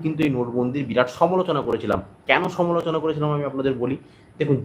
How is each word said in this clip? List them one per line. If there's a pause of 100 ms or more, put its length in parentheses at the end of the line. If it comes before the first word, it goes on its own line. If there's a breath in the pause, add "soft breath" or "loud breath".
কিন্তু
এই
নোটবন্দির
বিরাট
সমালোচনা
করেছিলাম। (260)
কেন
সমালোচনা
করেছিলাম
আমি
আপনাদের
বলি। (400 loud breath)
দেখুন,